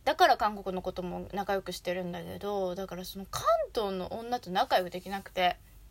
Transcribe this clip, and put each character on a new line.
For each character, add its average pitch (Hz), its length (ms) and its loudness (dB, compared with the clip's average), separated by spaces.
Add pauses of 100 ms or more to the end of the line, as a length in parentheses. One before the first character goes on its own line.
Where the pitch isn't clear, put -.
だ 311 120 4
か 370 100 8
ら 269 100 8
韓 214 240 0
国 185 140 -4
の 185 80 -2
こ 185 80 -2
と 180 120 -6
も 180 300 -6
仲 202 200 -2
良 196 100 0
く - 80 -8
し 175 80 -6
て 180 160 -4
る 185 80 -4
ん 175 80 -4
だ 175 140 -8
け 180 140 -10
ど、 190 360 -2
だ 190 140 -6
か 180 80 -8
ら 185 80 -8
そ 196 160 -10
の 196 100 -10
関 - 140 -6 (280)
東 294 200 0
の 185 260 -4
女 240 220 -4
と 180 100 -12
仲 226 280 4
良 185 60 2
く 175 60 -6
で 175 100 -6
き 185 100 -10
な 196 100 -4
く - 100 -16
て、 180 260 2 (340)